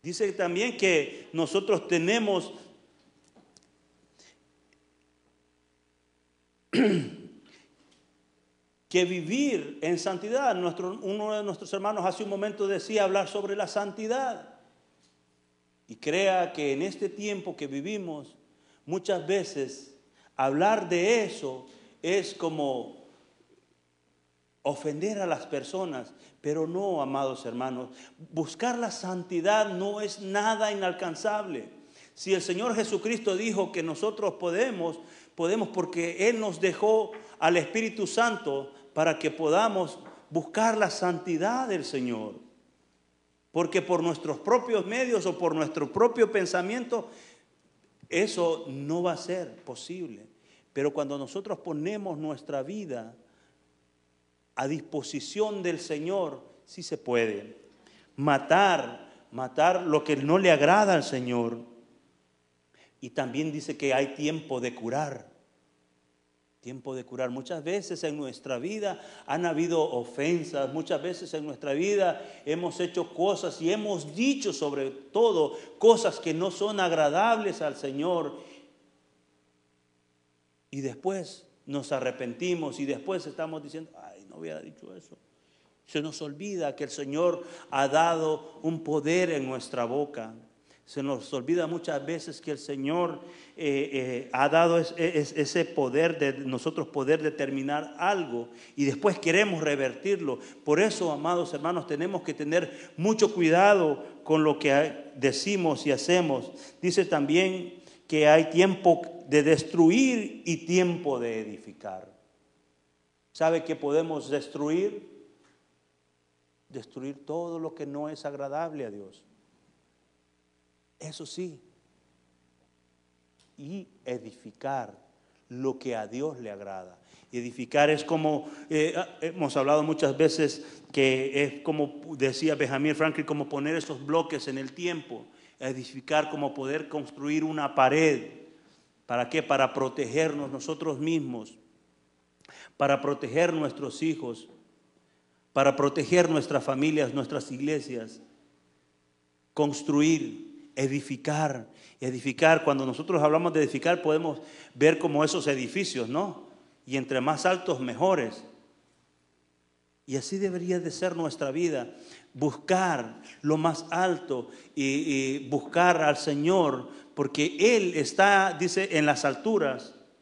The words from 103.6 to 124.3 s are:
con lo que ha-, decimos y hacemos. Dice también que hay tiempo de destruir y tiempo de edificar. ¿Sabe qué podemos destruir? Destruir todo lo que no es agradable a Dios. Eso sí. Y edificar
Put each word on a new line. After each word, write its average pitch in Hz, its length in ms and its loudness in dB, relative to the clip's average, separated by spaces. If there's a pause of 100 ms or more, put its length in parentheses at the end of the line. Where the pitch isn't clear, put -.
con 156 200 4
lo 147 140 4
que 143 140 4
ha-, 147 440 2
decimos 151 720 2
y 143 60 4
hacemos. 151 600 2 (300)
Dice 180 240 4
también 175 760 2 (240)
que 151 220 6
hay 160 220 8
tiempo 180 500 6 (260)
de 147 160 6
destruir 180 1000 4
y 165 220 -4
tiempo 175 520 2
de 117 220 -4
edificar. 101 720 -12 (1200)
¿Sabe 165 320 2
qué 160 100 -2
podemos 151 540 0
destruir? 156 800 -2 (1600)
Destruir 135 560 -12
todo 170 340 -6
lo 160 160 -8
que 151 120 -10
no 147 240 -8
es 151 160 -12
agradable 143 580 -6
a 110 60 -8
Dios. 101 340 -16 (1700)
Eso 156 280 -12
sí. 170 340 -10 (2000)
Y 170 300 -12 (160)
edificar 123 920 -8 (500)